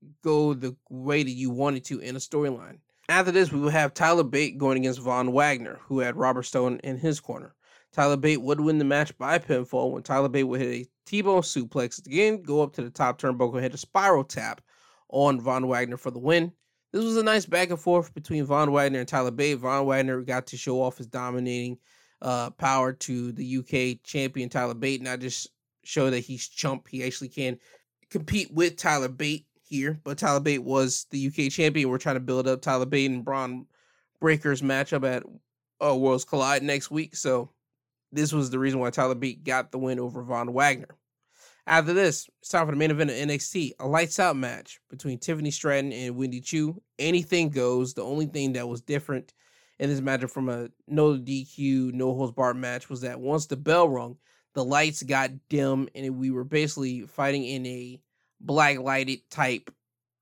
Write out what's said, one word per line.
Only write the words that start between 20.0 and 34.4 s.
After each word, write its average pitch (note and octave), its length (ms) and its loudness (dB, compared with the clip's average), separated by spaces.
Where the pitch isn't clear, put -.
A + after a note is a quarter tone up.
got B2+ 240 -4
to C3 100 -14
show B2+ 240 -2
off B2+ 160 -2
his A#2+ 100 -14
dominating, B2 720 -6
uh, B2 280 -2
power C3+ 420 0
to B2 400 -6
the A2+ 120 -8
U B2+ 180 -4
K B2+ 400 -2
champion C3 460 -4
Tyler B2 240 -2
Bate, B2+ 300 -4
not B2+ 180 -6
just - 280 -8
show C3+ 240 0
that B2 120 0
he's B2 280 -10
chump. C3+ 400 -6
He C3 160 -8
actually C3 240 -8
can B2+ 300 -6
compete F3+ 420 -2
with E3+ 260 2
Tyler D3 320 0
Bate D3 380 -4
here, D3 420 -4
but C#3+ 120 -6
Tyler C#3+ 240 2
Bate C#3+ 220 2
was C3 480 0
the C#3 80 -4
U C#3 120 -2
K D3 200 -2
champion. D3+ 400 2
We're B2+ 80 0
trying C3+ 180 -2
to B2+ 40 -4
build C3 280 0
up B2+ 140 0
Tyler C3 240 0
Bate C#3 240 2
and B2 140 -4
Bron C3 420 -6
Breakker's D3+ 440 2